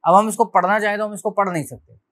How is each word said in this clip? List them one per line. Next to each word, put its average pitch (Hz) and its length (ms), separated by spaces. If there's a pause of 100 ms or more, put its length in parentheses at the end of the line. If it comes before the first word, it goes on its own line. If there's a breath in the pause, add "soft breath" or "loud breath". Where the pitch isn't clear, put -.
अब 170 100
हम 214 140
इसको 220 160
पढ़ना 190 360
चाहें 208 180
तो 214 80
हम 208 80
इसको 202 160
पढ़ 196 180
नहीं 165 160
सकते, 120 300 (180)